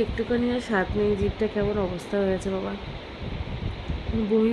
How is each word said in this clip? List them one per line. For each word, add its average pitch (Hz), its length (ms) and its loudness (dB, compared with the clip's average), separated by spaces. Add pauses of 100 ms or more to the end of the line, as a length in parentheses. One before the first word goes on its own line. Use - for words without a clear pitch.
একটুখানি 240 460 0
আর 247 100 0
স্বাদ 196 260 0 (100)
নেই। 208 140 4 (100)
জিভটা 202 340 0
কেমন 208 240 0
অবস্থা 180 400 -2
হয়ে 196 140 2
গেছে 185 180 -2
বাবা, 196 220 -2 (1600)
বমি 226 240 6